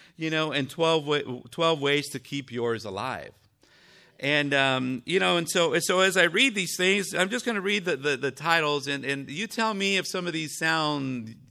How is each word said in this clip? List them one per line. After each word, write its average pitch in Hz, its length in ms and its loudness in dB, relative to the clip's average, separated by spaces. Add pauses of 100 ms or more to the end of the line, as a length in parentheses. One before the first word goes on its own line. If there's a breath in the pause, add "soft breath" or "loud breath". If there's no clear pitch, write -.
(160 loud breath)
you 160 120 -4
know, 156 240 0
in 135 140 -2
twelve 160 400 2
wa-, 139 340 -2 (100)
twelve 165 300 2
ways 143 300 0
to 135 80 -8
keep 131 340 -8
yours 117 320 -2
alive. 101 460 -6 (880 soft breath)
And, 143 340 0
um, 131 540 2
you 175 120 0
know, 180 200 2
and 170 100 -2
so, 170 240 4
and 165 100 2
so 185 180 2
as 190 180 4
I 175 60 8
read 208 300 4
these 185 220 -2
things, 190 380 0
I'm 185 160 2
just 240 160 -4
gonna 220 160 0
read 202 240 0
the, 143 100 0
the, 139 220 0
the 135 120 -2
titles, 147 560 0
and, 139 180 -4
and 139 260 -4
you 175 160 -6
tell 220 260 -2
me 196 240 0
if 180 100 0
some 185 200 -4
of 170 80 -4
these 160 240 -6
sound, 143 800 0 (140)